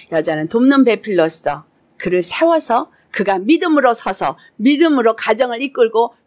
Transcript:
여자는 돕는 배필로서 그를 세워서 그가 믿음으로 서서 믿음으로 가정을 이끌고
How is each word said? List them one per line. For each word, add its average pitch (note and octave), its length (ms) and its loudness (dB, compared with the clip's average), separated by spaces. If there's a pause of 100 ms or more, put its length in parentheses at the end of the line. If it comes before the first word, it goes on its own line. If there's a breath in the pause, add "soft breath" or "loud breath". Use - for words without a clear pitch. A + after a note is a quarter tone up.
(120)
여자는 D#3 360 -2
돕는 C4 360 4
배필로서 E3+ 800 -2 (320)
그를 F3+ 260 -2
세워서 D#4 680 0 (200 soft breath)
그가 F#3+ 280 -2
믿음으로 C#4+ 560 2
서서 F#3+ 420 -6 (200 soft breath)
믿음으로 C4+ 600 2
가정을 A3+ 460 -2
이끌고 A#3 520 0 (120)